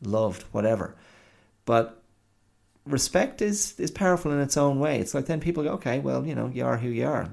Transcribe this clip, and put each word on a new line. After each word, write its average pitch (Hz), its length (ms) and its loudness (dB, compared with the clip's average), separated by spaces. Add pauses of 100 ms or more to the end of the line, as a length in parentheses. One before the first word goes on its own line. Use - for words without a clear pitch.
loved, 104 420 0 (100)
whatever. 107 420 0 (720)
But 117 360 2 (840)
respect 143 560 0
is, 208 380 -2
is 175 120 -2
powerful 180 400 2
in 143 80 2
its 135 160 0
own 143 240 4
way. 151 200 2
It's - 140 -4
like 135 120 -2
then 160 160 -2
people 165 220 0
go, 151 80 -2
"Okay, 139 280 -2
well, 135 260 -2
you 151 100 -4
know, 117 180 -2
you 123 120 -2
are 120 120 2
who 120 120 -2
you 120 180 -2
are. 107 260 -2